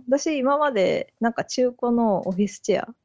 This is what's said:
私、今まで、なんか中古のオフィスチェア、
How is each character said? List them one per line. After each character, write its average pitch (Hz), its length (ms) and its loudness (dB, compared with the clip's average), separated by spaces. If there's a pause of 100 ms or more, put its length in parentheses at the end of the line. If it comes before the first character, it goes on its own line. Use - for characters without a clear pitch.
私、 294 300 0
今 277 200 2
ま 294 140 2
で、 196 480 0
な 233 120 0
ん - 20 -4
か - 100 -4
中 247 280 0
古 240 200 -4
の 226 360 2
オ 190 40 0
フ 180 60 -6
ィ 202 100 2
ス - 140 -18
チ 196 140 0
ェ - 60 0
ア、 - 240 -12